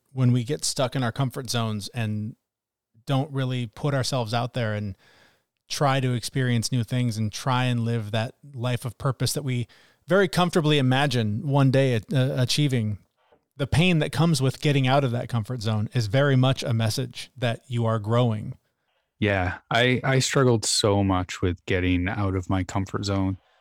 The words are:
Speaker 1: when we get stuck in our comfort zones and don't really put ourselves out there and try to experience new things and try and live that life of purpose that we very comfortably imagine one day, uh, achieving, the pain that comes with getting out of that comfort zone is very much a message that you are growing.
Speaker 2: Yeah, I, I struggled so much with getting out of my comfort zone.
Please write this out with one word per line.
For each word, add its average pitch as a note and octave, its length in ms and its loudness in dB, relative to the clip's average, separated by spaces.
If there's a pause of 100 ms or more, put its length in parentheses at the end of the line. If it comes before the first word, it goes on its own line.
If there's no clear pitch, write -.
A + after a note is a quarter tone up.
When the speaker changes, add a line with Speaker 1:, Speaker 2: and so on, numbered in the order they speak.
(140)
Speaker 1:
when B2+ 180 4
we B2 120 2
get C#3+ 200 -6
stuck - 320 -2
in C3+ 80 -2
our A#2 80 -2
comfort C3 380 -4
zones A2 400 -4
and G#2+ 460 -6 (720)
don't C#3+ 260 -2
really B2+ 360 -4
put C#3 260 -4
ourselves A#2+ 400 -2
out A#2+ 200 -2
there A2+ 200 -2
and G#2 220 -6 (760)
try C3+ 300 0
to B2+ 140 0
experience A#2+ 580 0
new B2 120 0
things B2 340 -2
and A2 140 -2
try B2+ 340 -2
and B2 200 0
live A2+ 260 -2
that A2+ 240 -2 (180)
life B2 300 -4
of A#2+ 140 -8
purpose C3 360 -2
that - 100 -6
we B2 240 -4 (400)
very F#3+ 200 4
comfortably D#3+ 500 2
imagine B2+ 720 2
one C#3 240 4
day, C3 240 4
uh, C3 420 -2
achieving, B2+ 600 0 (600)
the C#3+ 100 -4
pain F3 320 4
that - 120 0
comes D#3+ 300 2
with C3+ 180 0
getting C#3 280 2
out C#3 160 4
of B2 80 0
that A#2+ 180 -4
comfort A#2+ 320 -4
zone A2 320 0
is A2+ 140 0
very C3+ 280 2
much B2+ 280 2
a - 100 -2
message A2+ 640 -4
that A#2 300 -2
you A#2 180 -2
are A2 140 2
growing. A2+ 580 0 (640)
Speaker 2:
Yeah, G2 400 0 (100)
I, B2 340 2
I C3+ 160 2
struggled B2+ 460 2
so G2+ 380 2
much F#2 380 -2
with F2 240 -2
getting F2+ 440 0
out G2 260 -2
of F#2 140 -4
my F#2 140 0
comfort G2 420 -6
zone. G2 320 -2 (240)